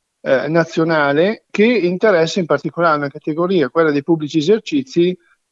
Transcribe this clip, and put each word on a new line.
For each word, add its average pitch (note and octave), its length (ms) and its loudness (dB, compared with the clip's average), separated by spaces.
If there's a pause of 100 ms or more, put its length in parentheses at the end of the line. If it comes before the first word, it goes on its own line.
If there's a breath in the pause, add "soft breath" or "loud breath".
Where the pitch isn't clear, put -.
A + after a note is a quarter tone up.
(200)
eh, C3+ 300 -2
nazionale E3 1000 0
che - 140 0
interessa F3+ 800 2
in E3 40 -2
particolare D#3+ 520 0
una C#3+ 100 -4
categoria, D#3+ 600 -2
quella D#3+ 200 0
dei C#3+ 140 -2
pubblici D#3+ 360 -2
esercizi, F3 760 0 (340)